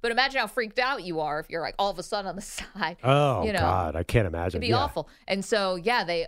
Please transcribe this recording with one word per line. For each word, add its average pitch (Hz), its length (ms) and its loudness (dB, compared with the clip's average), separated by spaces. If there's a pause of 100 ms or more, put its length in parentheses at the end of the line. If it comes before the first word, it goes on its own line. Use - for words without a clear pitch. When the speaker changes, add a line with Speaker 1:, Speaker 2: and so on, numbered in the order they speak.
Speaker 1:
But 233 100 0
imagine 262 300 2
how 220 60 0
freaked 220 320 -4
out 254 260 0
you 165 160 -4
are 151 200 -2
if 156 100 -12
you're, 165 120 -4
like, 110 160 -4
all 196 120 2
of 175 80 -6
a 180 40 -8
sudden 202 260 -4
on 170 80 -6
the 202 60 -10
<laughs> - 0 -
side. - 640 -6
Speaker 2:
Oh, 139 400 4
Speaker 1:
You 214 80 0
know? 190 80 0
Speaker 2:
God. 87 360 2
I 82 60 0
can't 110 240 4
imagine. 85 320 -2
Speaker 1:
It'd - 40 -2
be - 60 -2
Speaker 2:
Yeah. 240 100 4
Speaker 1:
awful. 262 300 -2 (200)
And 190 160 -2
so, 196 320 0
yeah, 214 280 0
they, 165 240 -2